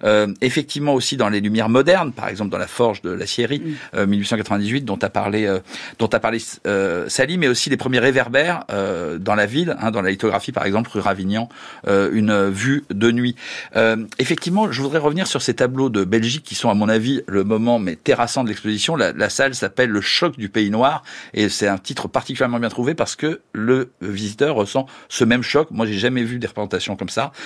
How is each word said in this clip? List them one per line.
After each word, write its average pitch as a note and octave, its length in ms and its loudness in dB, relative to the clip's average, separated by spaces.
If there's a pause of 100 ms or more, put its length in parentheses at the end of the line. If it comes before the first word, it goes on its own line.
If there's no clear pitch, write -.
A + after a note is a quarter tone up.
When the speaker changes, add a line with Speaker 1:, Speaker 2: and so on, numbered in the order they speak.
Speaker 1:
Euh, G#2+ 380 4
effectivement C#3+ 520 0
aussi C3 240 0
dans A2 120 2
les G#2 120 2
lumières A2 280 2
modernes, D3 420 4
par - 180 -8
exemple G2+ 220 -4
dans F#2 60 -2
La F#2 100 -4
Forge A2+ 340 0
de F2+ 100 -4
l'Aciérie, A2 480 -2
Speaker 2:
Mm. D#3+ 140 -6 (220)
Speaker 1:
euh, G2 120 2
mille G2+ 120 4
huit G2+ 60 -2
cent A2+ 120 -2
quatre-vingt-dix-huit, G#2+ 480 -2
dont G2 160 -4
a G2+ 80 0
parlé, G#2 360 0
euh, F#2+ 140 0 (380)
dont A2+ 100 0
a A2+ 120 2
parlé, A2+ 200 0 (260)
euh, F#2+ 440 0
Sally, C#3+ 280 0
mais D#3+ 100 2
aussi B2 220 0
les C3 80 2
premiers B2+ 220 0
réverbères, C3+ 720 2
euh, F2+ 460 -2
dans G#2 180 0
la G#2 100 4
ville, D3+ 340 -2
hein, A2+ 120 -2
dans G#2+ 100 0
la F#2 100 0
lithographie, G2+ 400 -2
par - 140 -2
exemple, G#2 260 0
rue G#2+ 80 -4
Ravignan, G2+ 500 -2 (380)
euh, G2 260 4
une G#2 360 4
vue C3 400 0
de A2 220 2
nuit. B2 240 0 (400)
Euh, A2+ 220 4 (200)
effectivement, F3 540 0
je B2+ 100 -4
voudrais C#3 180 0
revenir D3+ 280 0
sur C#3 140 -2
ces B2+ 120 0
tableaux C3 360 0
de G#2 140 2
Belgique A2+ 400 0
qui - 120 -12
sont, B2 140 0
à G#2 40 4
mon G#2 160 2
avis, A2+ 380 0
le G2 160 0
moment, A2 360 2
mais F2+ 160 -4
terrassant B2 480 0
de A2+ 60 -2
l'exposition. G#2+ 460 -2
La, G2 160 2
la F#2 180 -2
salle C3+ 260 0
s'appelle B2 340 0
Le G#2 120 0
Choc - 360 0
du G#2 120 -6
Pays G#2+ 200 2
Noir B2+ 340 2 (300)
et G#2+ 160 2
c'est G2+ 180 0
un G2 100 2
titre - 300 -8
particulièrement B2 520 0
bien A#2 100 -2
trouvé B2 240 -2
parce D#3 220 -2
que D#3 260 -4 (100)
le B2+ 400 0 (100)
visiteur G#2+ 540 -2
ressent B2 300 0 (240)
ce - 160 2
même A#2+ 180 4
choc. - 280 2
Moi, A2 140 -2
j'ai G#2+ 120 -2
jamais B2 260 0
vu B2 160 -4
des A2+ 80 -4
représentations G2+ 480 -6
comme F#2 140 -8
ça. C3+ 220 -2 (140)